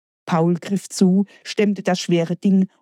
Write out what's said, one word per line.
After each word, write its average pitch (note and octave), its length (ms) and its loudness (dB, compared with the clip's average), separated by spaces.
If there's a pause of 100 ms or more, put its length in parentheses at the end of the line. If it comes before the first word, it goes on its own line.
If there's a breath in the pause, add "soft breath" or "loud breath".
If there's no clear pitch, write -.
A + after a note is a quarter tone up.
(260)
Paul E3+ 280 0
griff F3+ 340 -6
zu, F#3+ 380 2 (180 loud breath)
stemmte G3+ 400 -2
das F3+ 160 -2
schwere E3+ 380 -2
Ding F#3+ 320 2 (120 soft breath)